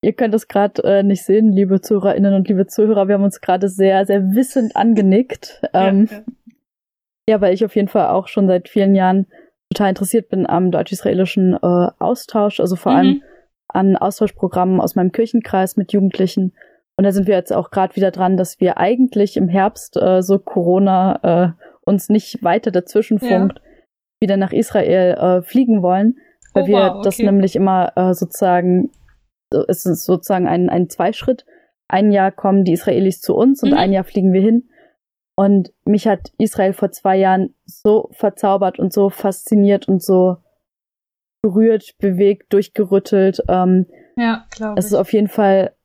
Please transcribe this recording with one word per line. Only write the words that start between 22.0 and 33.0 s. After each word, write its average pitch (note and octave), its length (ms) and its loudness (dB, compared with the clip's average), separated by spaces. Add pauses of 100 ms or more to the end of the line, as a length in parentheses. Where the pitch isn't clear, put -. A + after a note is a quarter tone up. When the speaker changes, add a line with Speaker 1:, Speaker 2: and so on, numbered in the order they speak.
Speaker 1:
nicht - 320 -2
weiter F#3 280 -2
dazwischen F#3+ 520 -2
Speaker 2:
Ja. B3+ 60 -6
Speaker 1:
funkt, F#3+ 320 0 (600)
wieder F#3+ 160 0
nach G3 160 -2
Israel, F#3 640 0
äh, F3+ 280 0
fliegen A#3 400 0
wollen, G3 340 0 (360)
weil F#3+ 120 0
Speaker 2:
Oh, - 20 -4
Speaker 1:
wir G3+ 100 2 (200)
Speaker 2:
wow, G3+ 80 -12
Speaker 1:
das G3 100 0
Speaker 2:
okay. A#3 100 -2
Speaker 1:
nämlich G3 320 2
immer, F#3+ 400 0
äh, F#3 160 0
sozusagen, F3+ 800 0 (600)
so, - 180 -2
es F#3 180 -4
ist E3+ 180 -4
sozusagen F3+ 420 -2
ein, F3 220 0
ein F3 220 -2
Zweischritt. A3 560 -4 (420)
Ein G3+ 240 2
Jahr G3 180 2
kommen G3 340 0
die F3+ 80 0
Israelis F#3+ 500 -2